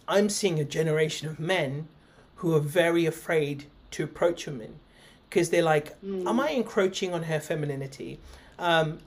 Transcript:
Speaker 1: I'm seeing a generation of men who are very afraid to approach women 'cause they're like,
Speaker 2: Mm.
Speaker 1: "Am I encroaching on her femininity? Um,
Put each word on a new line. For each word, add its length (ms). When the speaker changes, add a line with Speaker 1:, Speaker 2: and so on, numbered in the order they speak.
Speaker 1:
I'm 220
seeing 300
a 60
generation 640
of 120
men 480
who 180
are 40
very 460
afraid 600
to 120
approach 420
women 300
'cause 180
they're 140
like, 380
Speaker 2:
Mm. 260
Speaker 1:
"Am 120
I 120
encroaching 640
on 100
her 160
femininity? 800
Um, 480